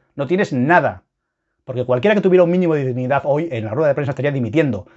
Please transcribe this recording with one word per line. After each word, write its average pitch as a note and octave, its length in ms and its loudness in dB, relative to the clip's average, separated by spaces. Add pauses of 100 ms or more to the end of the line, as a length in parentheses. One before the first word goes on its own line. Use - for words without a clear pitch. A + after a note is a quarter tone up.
(140)
no C#3 140 -6
tienes F#3 240 0
nada. C3+ 520 0 (600)
Porque B2 220 -6
cualquiera B2+ 300 2
que G#3 40 0
tuviera F3+ 240 4
un E3+ 80 2
mínimo F3 240 2
de C#3+ 100 -2
dignidad B2+ 380 -2
hoy D3+ 260 -2
en A2+ 140 -6
la G#2+ 80 -6
rueda D3+ 160 0
de C#3 80 2
prensa C#3+ 140 -4
estaría C#3 240 -2
dimitiendo. B2 520 0 (120)